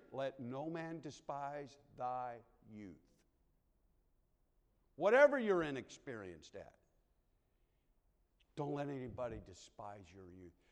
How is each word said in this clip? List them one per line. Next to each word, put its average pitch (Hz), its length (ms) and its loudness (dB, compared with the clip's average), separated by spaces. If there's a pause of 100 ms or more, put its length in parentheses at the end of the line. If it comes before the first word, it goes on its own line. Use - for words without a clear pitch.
(120)
Let 131 280 -4
no 135 320 -4
man 165 280 -6
despise 143 760 -8 (180)
thy 127 420 -4 (380)
youth. 101 220 -10 (2000)
Whatever 254 420 10
you're 202 240 6
inexperienced 110 960 -4
at, 90 180 -12 (1800)
don't 147 180 -2
let 143 160 -2
anybody 123 560 -4
despise 101 640 -16
your 95 140 -16
youth. 90 280 -16 (180)